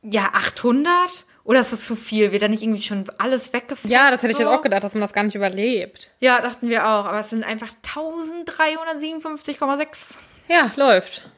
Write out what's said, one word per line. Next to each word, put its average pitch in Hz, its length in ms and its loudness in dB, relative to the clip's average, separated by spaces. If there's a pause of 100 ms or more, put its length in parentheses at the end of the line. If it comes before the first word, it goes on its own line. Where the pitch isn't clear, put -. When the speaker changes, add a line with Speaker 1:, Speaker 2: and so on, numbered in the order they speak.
Speaker 1:
ja, 208 300 0
achthundert? 302 920 2 (200)
Oder 254 160 4
ist 240 120 0
das 226 140 -4
zu 226 100 -4
viel? 214 360 0
Wird 202 100 0
da 214 60 2
nicht 214 140 0
irgendwie 214 200 -2
schon 196 220 -4 (140)
alles 254 360 -2
weggefetzt, 247 360 -6
Speaker 2:
Ja, 262 200 6
das 247 120 0
hätte 233 100 2
ich 226 60 0
jetzt 240 100 2
Speaker 1:
so? - 40 4
Speaker 2:
auch 285 100 4
gedacht, 196 220 0
dass 196 100 -6
man 214 60 0
das 202 140 -4
gar 202 100 0
nicht 208 100 -2
überlebt. 196 760 -4 (100)
Speaker 1:
Ja, 247 220 4
dachten 240 260 -4
wir 226 180 0
auch. 208 200 2
Aber 196 140 -4
es 214 100 -8
sind 226 140 -4
einfach 220 260 -8 (120)
tausenddreihundertsiebenundfünfzig 320 1800 -6
Komma 277 200 0
sechs. - 400 -8 (300)
Speaker 2:
Ja, 320 280 4
läuft. 240 600 2